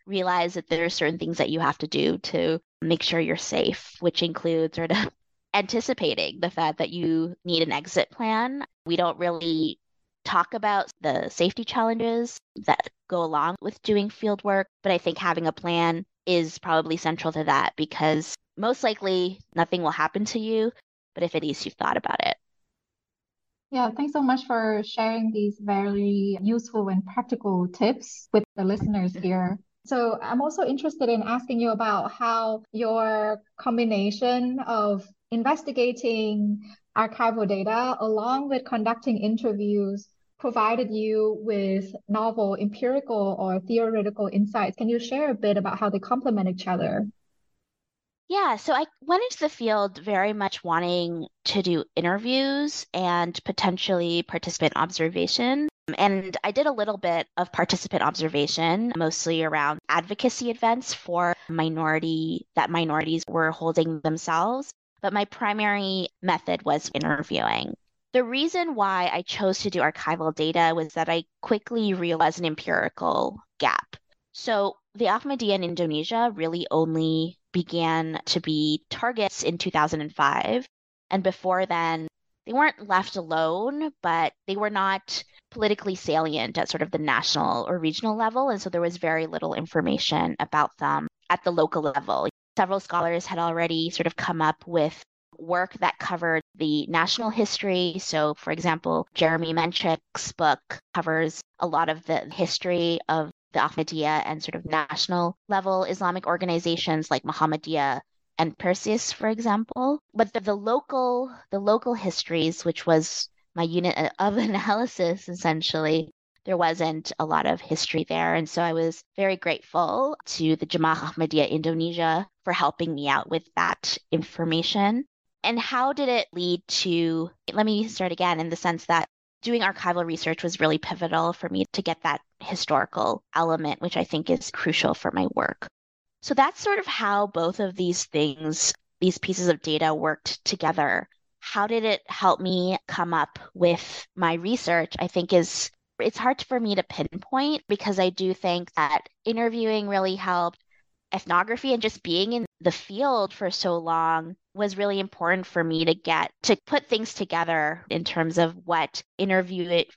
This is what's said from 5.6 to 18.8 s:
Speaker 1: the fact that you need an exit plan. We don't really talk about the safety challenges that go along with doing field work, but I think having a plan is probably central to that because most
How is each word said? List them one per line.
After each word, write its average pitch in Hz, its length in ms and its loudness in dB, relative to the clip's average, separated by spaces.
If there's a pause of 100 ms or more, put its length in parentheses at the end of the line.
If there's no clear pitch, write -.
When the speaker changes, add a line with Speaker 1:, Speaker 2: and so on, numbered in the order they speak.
Speaker 1:
the 170 100 -2
fact 160 280 -2
that - 120 -2
you 170 540 -2
need 165 200 0
an 165 80 0
exit 165 400 -2
plan. 240 540 -2 (200)
We 170 100 0
don't 170 220 2
really 165 600 -2 (440)
talk - 300 0
about 208 380 0 (100)
the 147 280 0
safety 196 340 0
challenges 233 720 -2 (280)
that - 240 0 (180)
go 175 160 0
along 160 380 0
with - 200 -8
doing 208 280 2
field 208 340 -2
work, 196 240 2 (160)
but 196 80 2
I 175 60 4
think 170 200 -2
having 165 300 0
a 160 40 2
plan 170 540 0 (200)
is 170 340 2
probably 160 380 0
central 165 360 -2
to 156 120 -2
that 139 320 2
because 156 580 0 (220)
most 226 260 0